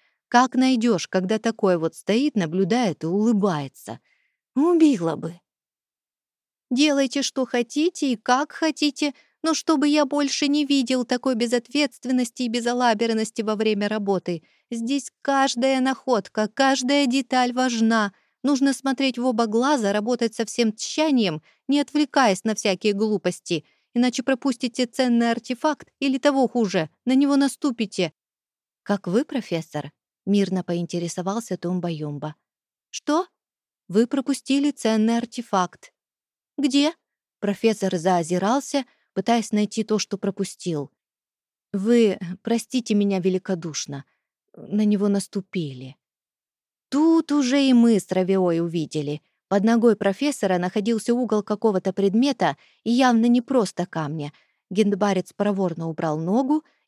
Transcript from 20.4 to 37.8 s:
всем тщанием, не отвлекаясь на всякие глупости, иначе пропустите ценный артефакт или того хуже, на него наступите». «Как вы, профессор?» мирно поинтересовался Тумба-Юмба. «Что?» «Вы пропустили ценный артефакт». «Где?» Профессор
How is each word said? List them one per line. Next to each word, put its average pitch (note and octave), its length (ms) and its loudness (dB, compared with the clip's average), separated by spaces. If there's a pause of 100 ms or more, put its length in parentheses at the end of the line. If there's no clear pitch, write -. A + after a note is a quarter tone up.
всем A3+ 280 0
тщанием, A#3+ 680 0 (260)
не C#4+ 100 2
отвлекаясь C#4 680 0
на A3 100 -2
всякие G3+ 400 0
глупости, G3 720 -2 (260)
иначе B3 300 0
пропустите B3+ 640 -2
ценный A#3 440 0
артефакт B3 680 -4
или C4+ 180 0
того C4+ 320 2
хуже, F#3+ 400 0 (160)
на B3+ 100 0
него C#4 220 4
наступите». A#3 800 -2 (680)
«Как - 240 -4
вы, G#3+ 200 0
профессор?» E3 640 -6 (320)
мирно F#3+ 400 0
поинтересовался F3 920 -6
Тумба-Юмба. D3+ 760 -6 (540)
«Что?» E4 380 -2 (600)
«Вы A3 180 2
пропустили C#4 640 0
ценный A3 480 0
артефакт». A3 720 -4 (680)
«Где?» C#4+ 340 2 (480)
Профессор G3+ 560 0